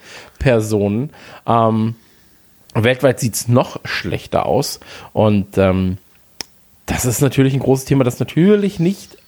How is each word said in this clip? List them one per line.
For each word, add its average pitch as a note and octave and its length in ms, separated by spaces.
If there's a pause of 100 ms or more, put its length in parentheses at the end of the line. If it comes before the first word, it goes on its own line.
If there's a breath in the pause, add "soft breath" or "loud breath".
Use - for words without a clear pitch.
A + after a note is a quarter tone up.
(400 loud breath)
Personen. A2 720 (340 loud breath)
Ähm, A2+ 480 (800 soft breath)
weltweit B2 460
sieht's - 280
noch B2 380
schlechter - 640
aus A#2+ 320 (340 loud breath)
und, G#2 460
ähm, F#2+ 400 (880)
das - 180
ist B2+ 160
natürlich C3+ 320
ein C3+ 80
großes C3+ 240
Thema, C#3 180
das B2 160
natürlich G3 600
nicht, F3+ 380 (100)